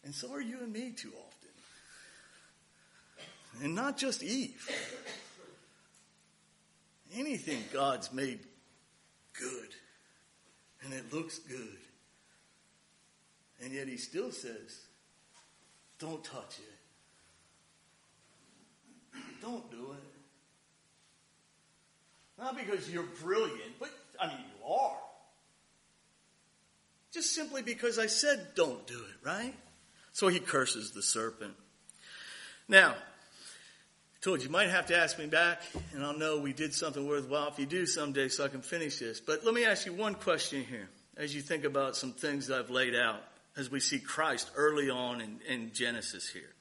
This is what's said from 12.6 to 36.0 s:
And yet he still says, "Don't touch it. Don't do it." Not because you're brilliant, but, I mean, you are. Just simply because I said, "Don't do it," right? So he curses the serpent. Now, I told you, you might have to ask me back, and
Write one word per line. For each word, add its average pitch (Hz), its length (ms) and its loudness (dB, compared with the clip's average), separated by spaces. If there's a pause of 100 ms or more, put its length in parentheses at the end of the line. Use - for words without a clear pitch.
And 127 120 -12
yet 135 140 -6
he 123 120 -8
still 170 340 -6
says, - 540 -14 (1120)
"Don't 156 260 -10
touch 117 340 -14
it. 104 200 -20 (2500)
Don't 226 300 -10
do 123 220 -12
it." 143 60 -14 (2500)
Not 254 180 -4
because 196 340 -4
you're 170 120 -4
brilliant, 214 760 -2
but, 285 120 -10 (280)
I 180 100 0
mean, 135 100 -8
you 113 280 -16
are. 226 360 2 (2000)
Just 330 220 0
simply 277 280 -4
because 226 360 0
I 220 80 4
said, 226 480 2
"Don't 143 320 2
do 120 180 -12
it," - 180 -16
right? 208 320 -4 (580)
So 196 160 6
he 180 120 6
curses 123 520 2
the 101 100 -6
serpent. 110 540 -2 (1120)
Now, 190 260 12
I - 1300 -18
told 180 200 2
you, 123 60 -4
you 135 40 -4
might 185 180 6
have 180 180 4
to 170 100 6
ask 165 220 6
me 151 80 -6
back, 165 360 6 (300)
and 143 120 -4